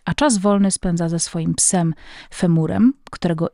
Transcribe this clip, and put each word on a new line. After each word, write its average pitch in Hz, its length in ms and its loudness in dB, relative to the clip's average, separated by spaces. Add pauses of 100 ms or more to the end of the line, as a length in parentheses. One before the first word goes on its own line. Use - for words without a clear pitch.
a 170 80 -2
czas 277 240 2
wolny 196 340 2
spędza 170 380 -2
ze 165 100 -2
swoim 165 360 -4
psem 165 380 0 (400)
Femurem, 175 600 2 (180)
którego 170 420 -2